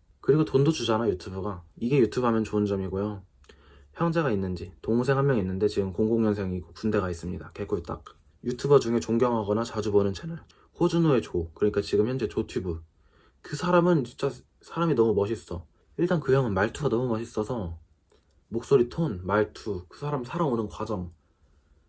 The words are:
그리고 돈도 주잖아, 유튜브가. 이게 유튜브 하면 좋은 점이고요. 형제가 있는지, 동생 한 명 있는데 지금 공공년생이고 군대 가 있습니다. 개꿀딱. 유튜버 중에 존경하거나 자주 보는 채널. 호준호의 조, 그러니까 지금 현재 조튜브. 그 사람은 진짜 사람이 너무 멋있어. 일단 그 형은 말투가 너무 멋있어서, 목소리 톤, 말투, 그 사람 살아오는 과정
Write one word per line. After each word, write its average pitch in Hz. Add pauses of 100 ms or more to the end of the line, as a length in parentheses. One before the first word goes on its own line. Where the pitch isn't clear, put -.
(200)
그리고 151
돈도 143
주잖아, 113
유튜브가. 95 (140)
이게 131
유튜브 123
하면 113
좋은 104
점이고요. 98 (680)
형제가 165
있는지, 90 (100)
동생 120
한 139
명 131
있는데 95
지금 98
공공년생이고 104
군대 107
가 92
있습니다. 87
개꿀딱. 101 (400)
유튜버 131
중에 117
존경하거나 113
자주 110
보는 101
채널. 165 (400)
호준호의 165
조, -
그러니까 104
지금 101
현재 127
조튜브. 90 (580)
그 -
사람은 175
진짜 - (300)
사람이 165
너무 113
멋있어. 101 (300)
일단 170
그 131
형은 131
말투가 113
너무 120
멋있어서, 113 (680)
목소리 120
톤, 127
말투, 98
그 -
사람 139
살아오는 123
과정 104 (760)